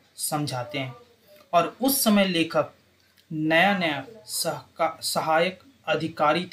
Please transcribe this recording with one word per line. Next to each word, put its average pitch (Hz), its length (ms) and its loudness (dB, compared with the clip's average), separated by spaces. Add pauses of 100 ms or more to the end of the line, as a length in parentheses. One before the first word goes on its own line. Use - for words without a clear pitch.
(180)
समझाते 135 640 -6
हैं। 131 140 -8 (600)
और 165 280 2
उस 269 220 2
समय 202 220 6
लेखक 165 480 0 (580)
नया 165 460 2
नया 151 280 -4 (200)
सहका-, - 760 -6
सहायक 165 580 0 (280)
अधिकारी 160 640 -2